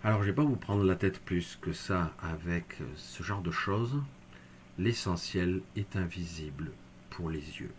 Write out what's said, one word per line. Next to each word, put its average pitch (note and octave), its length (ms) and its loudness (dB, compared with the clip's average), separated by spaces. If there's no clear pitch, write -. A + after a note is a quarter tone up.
Alors, G#2+ 180 6
je G2 60 4
vais G2 80 4
pas D3 80 6
vous C#3+ 140 4
prendre G2+ 260 2
la F#2 140 8
tête F#2+ 220 2
plus - 420 -2
que E2 100 -2
ça E2+ 480 0
avec, E2+ 600 -2
euh, D2+ 40 -6
ce - 260 -12
genre G2 180 -2
de E2 100 0
choses. A#2+ 520 0
L'essentiel F#2 840 2
est G#2 200 -4
invisible E2 760 -4
pour E2+ 200 -4
les D#2 100 -2
yeux. D2 400 -10